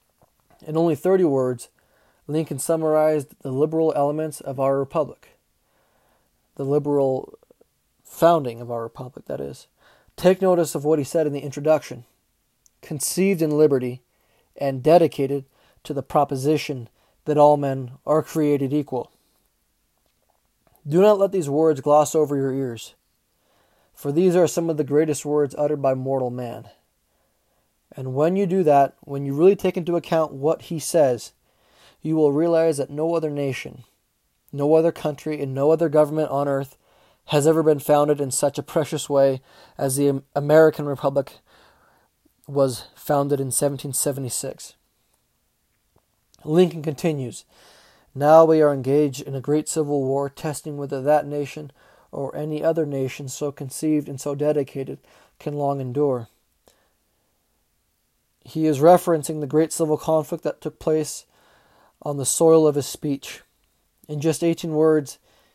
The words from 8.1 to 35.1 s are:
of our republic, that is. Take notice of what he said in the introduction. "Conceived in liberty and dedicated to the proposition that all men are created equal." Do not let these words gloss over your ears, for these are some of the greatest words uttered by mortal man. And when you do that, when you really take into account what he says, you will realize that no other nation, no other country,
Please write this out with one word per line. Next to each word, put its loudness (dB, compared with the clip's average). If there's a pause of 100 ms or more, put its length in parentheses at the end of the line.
of -12
our -6
republic, -14
that -8
is. -12 (480)
Take 2
notice 2
of -6
what 2
he -2
said 0
in -2
the -8
introduction. -2 (800)
"Conceived -2
in 2
liberty 2 (580)
and -4
dedicated 2 (380)
to -10
the -6
proposition -2 (360)
that -2
all 6
men -6 (160)
are 2
created -2
equal." -6 (1800)
Do 2
not 6
let 0
these -4
words 2
gloss 4
over 2
your -2
ears, -8 (960)
for -10
these 2
are 4
some -2
of -4
the -2
greatest 0
words 0
uttered -2
by 0
mortal -4
man. -10 (1200)
And -10
when 2
you 0
do 0
that, 4
when -8
you -4
really 6
take -4
into -2
account -2
what -2
he -8
says, 0 (680)
you -2
will 4
realize 2
that -6
no -2
other -2
nation, -6 (720)
no 2
other 4
country, -8